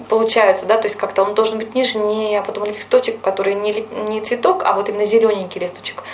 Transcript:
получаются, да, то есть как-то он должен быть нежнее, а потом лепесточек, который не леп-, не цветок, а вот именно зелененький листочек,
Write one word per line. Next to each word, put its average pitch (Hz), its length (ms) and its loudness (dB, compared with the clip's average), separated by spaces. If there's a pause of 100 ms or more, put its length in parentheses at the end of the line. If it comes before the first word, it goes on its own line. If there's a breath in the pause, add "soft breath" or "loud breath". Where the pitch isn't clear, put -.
получаются, 220 580 4
да, 214 120 4
то 220 100 0
есть - 100 -4
как-то 190 260 0
он 208 100 0
должен 220 240 0
быть 220 180 -8
нежнее, 214 640 0
а 196 40 -2
потом - 220 -6
лепесточек, 226 560 0
который 196 340 -2
не 208 180 -2
леп-, 214 360 -6
не 214 120 -4
цветок, 359 440 2
а 196 80 2
вот 196 140 0
именно 208 180 0
зелененький 202 540 2
листочек, - 440 -8 (100)